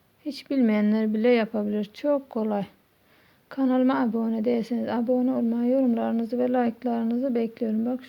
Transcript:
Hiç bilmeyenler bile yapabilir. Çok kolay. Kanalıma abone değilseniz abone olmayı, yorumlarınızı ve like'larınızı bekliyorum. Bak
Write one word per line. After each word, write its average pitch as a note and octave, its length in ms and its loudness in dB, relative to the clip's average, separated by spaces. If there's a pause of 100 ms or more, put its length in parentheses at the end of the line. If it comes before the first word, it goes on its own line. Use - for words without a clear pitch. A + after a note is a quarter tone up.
(260)
Hiç - 240 -10
bilmeyenler A3 640 2
bile A3 160 2
yapabilir. G#3 640 0
Çok C#4+ 360 -2
kolay. G#3+ 360 -2 (840)
Kanalıma C4 500 2
abone A3+ 460 0
değilseniz A#3 440 0
abone B3 440 0
olmayı, A#3+ 380 0
yorumlarınızı A#3 680 0
ve B3 80 0
like'larınızı A#3+ 880 0
bekliyorum. A3+ 500 -2
Bak B3+ 240 -4